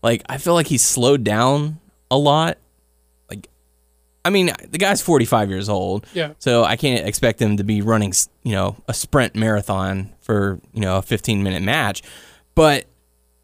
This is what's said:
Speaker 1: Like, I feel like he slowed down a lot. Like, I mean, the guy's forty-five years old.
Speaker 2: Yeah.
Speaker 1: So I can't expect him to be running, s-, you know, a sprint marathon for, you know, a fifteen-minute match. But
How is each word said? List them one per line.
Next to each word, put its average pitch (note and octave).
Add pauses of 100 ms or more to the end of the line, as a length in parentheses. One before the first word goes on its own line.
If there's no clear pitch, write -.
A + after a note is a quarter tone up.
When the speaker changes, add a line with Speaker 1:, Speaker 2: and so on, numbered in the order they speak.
Speaker 1:
Like, A2+
I C3+
feel E3+
like E3
he B2+
slowed C3
down C3+ (320)
a B2+
lot. D3 (720)
Like, G2+ (760)
I F3
mean, F#3+ (180)
the -
guy's G3
forty-five A#2
years G2
old. G2
Speaker 2:
Yeah. D#3
Speaker 1:
So A#2+
I G2+
can't A#2+
expect A2
him G#2
to G2+
be G#2
running, G#2+
s-, - (140)
you A#2
know, G2 (120)
a A#2
sprint -
marathon G2+
for, G2+ (120)
you A2
know, F#2+
a F#2+
fifteen-minute G2
match. A2+ (540)
But D3+ (580)